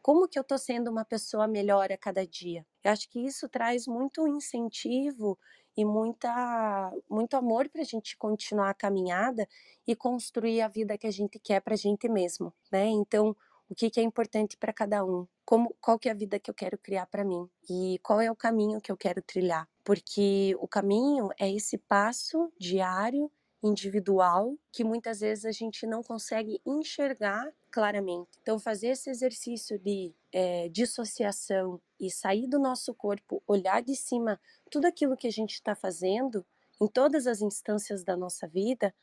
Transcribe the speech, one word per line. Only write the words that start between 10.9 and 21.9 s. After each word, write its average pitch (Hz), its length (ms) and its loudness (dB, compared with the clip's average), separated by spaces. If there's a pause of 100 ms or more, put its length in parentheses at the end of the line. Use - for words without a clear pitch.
que 226 100 -6
a 214 40 -2
gente 202 280 -4
quer 196 220 2
pra 214 140 0
gente 202 340 0
mesmo, 180 440 0 (180)
né? 190 160 2
Então, 214 480 2 (340)
o 185 60 -10
que 226 140 2
que 233 100 0
é 226 40 4
importante 220 540 0
pra - 160 -4
cada 202 320 0
um? 180 200 -2 (200)
Como, 233 340 4
qual 226 180 4
que 240 120 -2
é - 20 0
a 214 40 -2
vida 202 240 -4
que - 100 -10
eu 202 60 -8
quero 190 220 -6
criar 190 280 -6
pra 202 180 -4
mim? 180 260 -2 (200)
E 185 340 -2
qual 214 160 4
é 226 100 2
o 226 60 -4
caminho 214 460 2
que - 100 -8
eu 190 60 -2
quero 185 240 -2
trilhar? 170 460 -2 (160)
Porque 196 760 2
o - 80 -6
caminho 214 640 2 (100)
é 196 100 0
esse 208 280 -4
passo 247 840 0